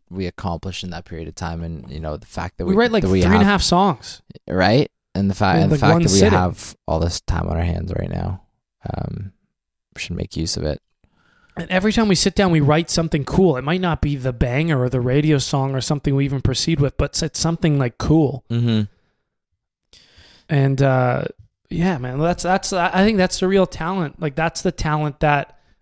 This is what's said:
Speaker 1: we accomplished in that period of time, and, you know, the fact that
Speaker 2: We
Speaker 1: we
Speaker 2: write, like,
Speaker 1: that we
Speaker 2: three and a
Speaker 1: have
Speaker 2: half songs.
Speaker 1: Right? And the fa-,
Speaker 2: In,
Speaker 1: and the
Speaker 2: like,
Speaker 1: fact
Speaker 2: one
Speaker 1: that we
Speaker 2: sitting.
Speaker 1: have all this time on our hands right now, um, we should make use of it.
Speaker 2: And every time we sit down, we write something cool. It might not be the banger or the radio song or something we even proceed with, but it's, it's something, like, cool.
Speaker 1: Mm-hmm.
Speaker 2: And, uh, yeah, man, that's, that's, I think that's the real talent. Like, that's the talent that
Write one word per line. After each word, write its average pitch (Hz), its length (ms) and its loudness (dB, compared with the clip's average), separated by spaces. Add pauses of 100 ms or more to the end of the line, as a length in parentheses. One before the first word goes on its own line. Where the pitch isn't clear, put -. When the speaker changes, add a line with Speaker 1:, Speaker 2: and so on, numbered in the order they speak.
(100)
Speaker 1:
we 92 160 -6
accomplished 87 580 -6
in 90 60 -10
that 85 160 -12
period 82 200 -12
of 80 80 -12
time, 82 280 -8
and, 82 280 -10
you 76 100 -12
know, 76 180 -8
the - 80 -20
fact - 320 -10
that 87 80 -6
Speaker 2:
We 190 80 2
Speaker 1:
we 196 40 2
Speaker 2:
write, 233 140 2
like, 214 120 0
Speaker 1:
that 190 60 0
we 190 120 4
Speaker 2:
three 175 100 4
and 214 100 6
a - 40 4
Speaker 1:
have 202 140 4
Speaker 2:
half - 20 -2
songs. 175 580 0 (260)
Speaker 1:
Right? 98 440 2 (240)
And 98 140 0
the 98 60 0
fa-, 95 220 2
Speaker 2:
In, - 60 4
Speaker 1:
and 156 100 4
the - 20 4
Speaker 2:
like, 139 60 2
Speaker 1:
fact 104 140 4
Speaker 2:
one 170 100 2
Speaker 1:
that - 80 2
we 98 60 4
Speaker 2:
sitting. - 200 6
Speaker 1:
have - 380 -4 (100)
all 80 140 -2
this 85 220 -2
time 85 260 -2
on 82 80 -2
our 85 80 0
hands 87 340 -4
right - 120 -4
now, 50 320 -6 (520)
um, - 380 -8 (640)
we - 40 -12
should - 140 -10
make 87 220 -8
use 80 200 -4
of - 60 -6
it. 76 180 -4 (760)
Speaker 2:
And 170 160 -8
every 190 200 0
time 226 140 2
we 196 80 4
sit - 220 0
down, 190 160 4
we 160 80 4
write 147 280 2
something 165 360 -2
cool. 180 320 4
It 127 80 -6
might 175 160 -2
not 170 200 0
be 147 140 0
the 131 180 -4
banger 135 480 0
or 127 80 0
the 127 120 -2
radio 143 380 2
song 135 360 -2
or 131 60 -4
something 143 340 -2
we 139 100 2
even 139 160 -4
proceed 147 380 0
with, 143 180 0
but 147 100 0
it's, - 180 -4
it's - 160 -6
something, 165 400 0
like, 123 180 -4
cool. 139 500 2
Speaker 1:
Mm-hmm. 117 340 0 (1700)
Speaker 2:
And, 139 340 2
uh, 127 420 2 (460)
yeah, 170 280 0
man, 127 200 -6
that's, 170 240 0
that's, 190 300 -2
I 185 320 2
think 220 140 2
that's 185 220 0
the 185 80 2
real 190 180 4
talent. 165 540 -6
Like, 147 140 -4
that's 165 280 -4
the 180 100 0
talent 151 480 -2
that 147 380 0 (240)